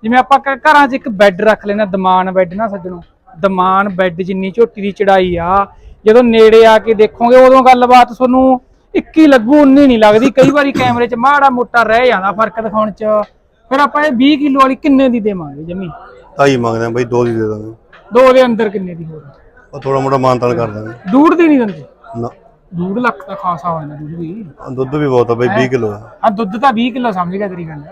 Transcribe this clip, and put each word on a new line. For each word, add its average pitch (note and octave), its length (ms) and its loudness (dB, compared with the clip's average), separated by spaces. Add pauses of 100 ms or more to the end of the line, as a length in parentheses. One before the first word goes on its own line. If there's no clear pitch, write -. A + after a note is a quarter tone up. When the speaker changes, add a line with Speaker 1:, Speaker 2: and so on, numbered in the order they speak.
Speaker 1:
ਜਿਵੇਂ A3+ 160 0
ਆਪਾਂ C4 200 2
ਘ-, C4+ 180 -4
ਘਰਾਂ C#4+ 320 2
ਚ A#3+ 60 -4
ਇੱਕ C4+ 140 -8
ਬੈੱਡ G3+ 320 0
ਰੱਖ G#3 260 0
ਲੈਣਾ, G#3 180 -2
ਦੀਵਾਨ F#3 460 -2
ਬੈੱਡ F#3 240 -2
ਨਾ A3 140 -6
ਸੱਜਣੋ, F3+ 340 -12 (340)
ਦੀਵਾਨ F#3+ 520 -2
ਬੈੱਡ F#3 340 -4
ਜਿੰਨੀ F#3+ 280 -6
ਝੋਟੀ A3+ 320 -2
ਦੀ G3+ 100 -6
ਚੜਾਈ F#3+ 440 0
ਆ। F#3 300 -2 (400)
ਜਦੋਂ A3 160 6
ਨੇੜੇ A3+ 440 6
ਆ A3 120 6
ਕੇ A3 160 0
ਦੇਖੋਗੇ, A3+ 420 2
ਉਦੋਂ B3+ 260 6
ਗੱਲਬਾਤ B3 500 4
ਤੁਹਾਨੂੰ B3+ 480 0 (340)
ਇੱਕੀ D#4+ 320 2
ਲੱਗੂ, C4+ 340 4
ਉੱਨੀ C#4 260 6
ਨਹੀਂ B3 120 4
ਲੱਗਦੀ। G#3+ 320 4
ਕਈ C4 200 2
ਵਾਰੀ C#4 220 0
ਕੈਮਰੇ A#3+ 340 -2
ਚ A#3+ 80 -6
ਮਾੜਾ C#4 360 2
ਮੋਟਾ B3 320 -2
ਰਹਿ A3+ 240 0
ਜਾਂਦਾ G3 260 -2
ਫਰਕ G#3+ 280 -4
ਦਿਖਾਉਣ G#3+ 300 -4
ਚ। G3 140 -14 (680)
ਫਿਰ C4+ 100 0
ਆਪਾਂ D4 240 -2
ਇਹ D4+ 80 -2
ਵੀਹ C4 260 2
ਕਿਲੋ C#4 220 -2
ਵਾਲੀ C4+ 140 2
ਕਿੰਨੇ C4+ 340 0
ਦੀ A#3+ 120 -2
ਦੇਵਾਂਗੇ E3 440 -8
ਜਮੀ? F3 240 -12 (500)
Speaker 2:
ਢਾਈ C#3 180 2
ਮੰਗਦੇ A#2 280 -4
ਆ A#2 40 -4
ਬਾਈ, A#2+ 160 -4
ਦੋ A#2+ 200 -2
ਦੀ A#2+ 100 -4
ਦੇ A2 140 -4
ਦਾਂਗੇ। G#2+ 240 -10 (420)
Speaker 1:
ਦੋ B3+ 180 6
ਦੇ B3+ 120 4
ਅੰਦਰ A3+ 240 -2
ਕਿੰਨੇ F#3+ 260 -8
ਦੀ E3 100 -16
ਹੋਰ? D#3 180 -18 (520)
Speaker 2:
ਉਹ C#3 60 -14
ਥੋੜਾ C3+ 200 -4
ਮੋਟਾ C3+ 160 -2
ਮਾਨਤਾਨ B2 380 0
ਕਰ A#2 120 -4
ਦਾਂਗੇ। A2 440 -12
Speaker 1:
ਡੂਢ D4+ 240 4
ਦੀ E4+ 140 2
ਨਹੀਂ D4 100 2
ਦਿੰਦੇ? F#3 260 -6 (340)
Speaker 2:
ਨਾ। A#2 100 -8 (460)
Speaker 1:
ਡੂਢ F3+ 240 -6
ਲੱਖ - 280 -6
ਤਾਂ G3 100 -14
ਖਾਸਾ F3 340 -8
ਹੋ D#3+ 100 -8
ਜਾਂਦਾ D3 140 -14
ਦੁੱਧ D3+ 200 -16
ਵੀ। E3+ 300 -14 (160)
Speaker 2:
ਹਾਂ, C3+ 100 -16
ਦੁੱਧ C3 240 -8
ਵੀ D3+ 140 -2
ਬਹੁਤ A#2+ 220 0
ਆ A#2 40 0
ਬਾਈ, A#2+ 140 -2
Speaker 1:
ਹੈਂ? G#2+ 100 -2
Speaker 2:
ਵੀਹ B2+ 120 -2
ਕਿਲੋ A#2 200 -4
ਆ। G#2 200 -16 (140)
Speaker 1:
ਹਾਂ, A3 60 2
ਦੁੱਧ G3+ 300 -8
ਤਾਂ C4+ 120 0
ਵੀਹ A#3 200 -4
ਕਿਲੋ B3 200 -6
ਸਮਝ F3+ 240 -6
ਗਿਆ G3+ 120 -8
ਤੇਰੀ F3 200 -14
ਗੱਲ। D3+ 240 -16